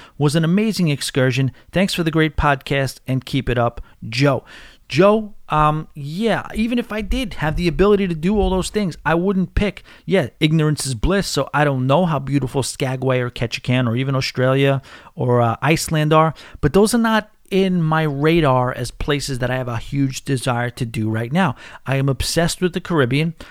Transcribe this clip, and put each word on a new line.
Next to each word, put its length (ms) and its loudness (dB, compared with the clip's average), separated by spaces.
was 180 2
an 80 2
amazing 420 2
excursion. 640 0
Thanks 200 0
for 120 -2
the 80 -2
great 240 2
podcast, 720 -2
and 180 -4
keep 220 -4
it 100 0
up, 220 -2
Joe." 360 0
Joe, 480 2
um, 460 0
yeah, 600 -4
even 240 -2
if 140 -6
I 80 -6
did 340 -4
have 200 -2
the 140 0
ability 400 4
to 60 -4
do 240 0
all 120 2
those 200 -2
things, 260 -4
I 80 2
wouldn't 400 0
pick, 300 -2
yeah, 260 0
ignorance 440 2
is 120 -6
bliss, 320 0
so 260 -2
I 100 2
don't 220 0
know 200 4
how 120 0
beautiful 460 -2
Skagway 560 -2
or 100 -4
Ketchikan 580 -2
or 60 0
even 220 0
Australia 640 2
or, 260 2
uh, 220 2
Iceland 500 0
are, 220 4
but 120 0
those 200 4
are 60 2
not 320 0
in 300 2
my 200 0
radar 680 2
as 180 -6
places 480 -4
that 120 -2
I 60 -2
have 120 -6
a 80 -4
huge 480 -2
desire 460 -2
to 140 -6
do 240 -4
right 240 -4
now. 220 2
I 100 -2
am 120 0
obsessed 520 0
with 120 0
the 80 -6
Caribbean. 540 0